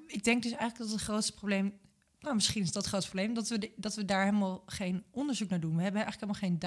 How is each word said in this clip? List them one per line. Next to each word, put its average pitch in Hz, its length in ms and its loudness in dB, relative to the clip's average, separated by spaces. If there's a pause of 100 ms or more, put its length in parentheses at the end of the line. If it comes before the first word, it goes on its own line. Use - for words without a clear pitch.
ik - 180 -6
denk 240 180 4
dus 233 100 -4
eigenlijk 233 280 -4 (100)
dat - 0 -
het 214 180 -2
grootste 214 260 0
probleem, 196 380 0 (480)
nou, 294 140 -2
misschien 208 280 2
is 175 100 2
dat 202 100 -2
het - 100 -4
grootste 196 180 -2
probleem, 202 240 -2
dat 226 140 -2
we 233 100 0
de, 208 180 -4
dat 208 180 -4
we 214 100 -4
daar 190 200 4
helemaal 196 420 2
geen 185 440 -2
onderzoek 240 380 -2
naar 175 120 0
doen. 160 160 0
We 170 60 4
hebben 202 200 0
eigenlijk 208 300 -4
helemaal 196 180 0
geen 170 160 4